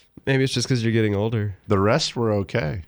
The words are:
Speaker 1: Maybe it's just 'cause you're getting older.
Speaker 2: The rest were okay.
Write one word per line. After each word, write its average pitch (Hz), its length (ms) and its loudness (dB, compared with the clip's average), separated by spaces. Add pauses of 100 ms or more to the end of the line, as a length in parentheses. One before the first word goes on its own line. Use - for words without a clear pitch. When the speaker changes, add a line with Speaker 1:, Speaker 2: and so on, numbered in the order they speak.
(260)
Speaker 1:
Maybe 135 180 2
it's 135 80 -2
just 120 160 -2
'cause 123 160 0
you're 113 80 0
getting 110 240 2
older. 104 400 -2 (120)
Speaker 2:
The 104 120 4
rest 117 360 2
were 113 160 0
okay. 104 560 -2